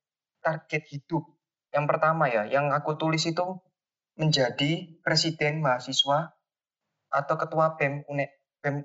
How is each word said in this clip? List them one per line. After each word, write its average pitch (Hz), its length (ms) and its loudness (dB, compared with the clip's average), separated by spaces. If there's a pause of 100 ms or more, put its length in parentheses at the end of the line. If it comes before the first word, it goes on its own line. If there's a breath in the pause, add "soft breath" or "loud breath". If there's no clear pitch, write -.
(440)
target 156 480 -2
hidup. 156 320 -4 (480)
Yang 147 160 0
pertama 156 400 2
ya, 110 160 2
yang 135 320 0
aku 151 240 -4
tulis 160 240 0
itu 180 320 -2 (640)
menjadi 147 800 0
presiden 160 640 0
mahasiswa 139 720 0 (720)
atau 143 320 -2
ketua 160 400 0
bem 143 240 -2
uni-, 143 280 -4 (280)
bem 143 240 -4